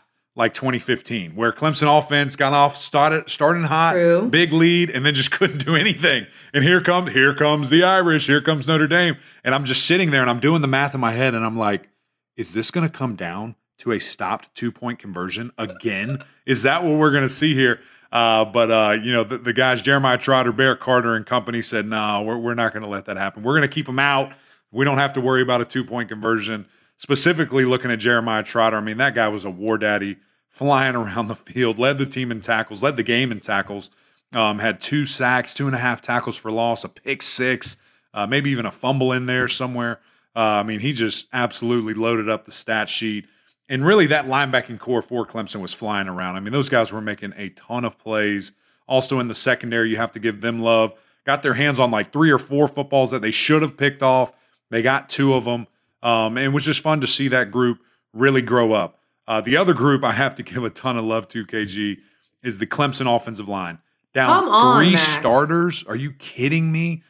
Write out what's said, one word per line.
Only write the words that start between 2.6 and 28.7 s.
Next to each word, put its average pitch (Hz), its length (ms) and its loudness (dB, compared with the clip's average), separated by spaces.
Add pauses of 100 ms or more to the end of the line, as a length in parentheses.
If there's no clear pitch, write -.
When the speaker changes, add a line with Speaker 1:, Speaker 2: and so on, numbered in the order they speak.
Speaker 1:
started, 156 520 0
starting 170 340 2
hot, 160 280 2
Speaker 2:
True. 175 380 4
Speaker 1:
big 165 240 2
lead, 170 360 4
and 127 160 -2
then 147 80 4
just 135 180 0
<laughs> - 20 0
couldn't 147 320 0
do 160 100 2
anything. 147 520 0 (260)
And 143 100 4
here 180 160 6
come, 175 280 2
here 135 280 4
comes 147 340 2
the 165 140 6
Irish, 180 440 4
here 143 120 4
comes 143 260 0
Notre 156 220 2
Dame. 170 300 2 (260)
And 127 100 0
I'm 139 120 0
just 127 200 -2
sitting 175 260 2
there 139 100 4
and 123 80 2
I'm 120 100 0
doing 156 220 2
the 139 60 0
math 139 280 0
in 131 60 -4
my 117 100 0
head 123 240 0
and 113 80 -2
I'm 113 140 -4
like, 104 320 -2 (480)
"Is 110 160 -10
this 110 180 -4
gonna 165 160 0
come 127 300 -6
down 95 380 -10 (240)
to 120 120 -4
a 104 80 0
stopped - 560 -8
two-point 120 440 -8
conversion 95 580 -8
again? 107 640 -6 (220)
Is 123 180 0
that 160 220 2
what 156 120 2
we're 151 140 4
gonna 139 160 2
see 151 260 0
here?" 127 280 2 (300)
Uh, 113 340 4
but, 113 260 2
uh, 107 320 4
you 120 100 -4
know, 117 100 2
the, 113 140 -6
the 120 160 -2
guys, 127 280 2
Jeremiah 135 360 2
Trotter, 127 340 2
Barrett 131 280 2
Carter 123 360 2
and 110 100 -6
company 117 360 -4
said, 110 240 -4
"No, 107 380 -4
we're, 110 140 -4
we're 117 180 -4
not 113 180 0
gonna 107 160 -10
let 98 160 -8
that 98 120 -8
happen. 98 260 -8
We're 127 120 0
gonna 147 120 2
keep 139 200 -8
'em 131 120 -4
out. 139 340 0 (380)
We 117 140 -2
don't 143 120 2
have 139 160 0
to 135 80 -2
worry 127 200 2
about 123 200 0
a 120 40 -4
two-point 117 440 -6
conversion." 107 560 -4 (320)
Specifically 143 680 0
looking 127 260 0
at 113 80 -2
Jeremiah 113 440 0
Trotter, 110 340 2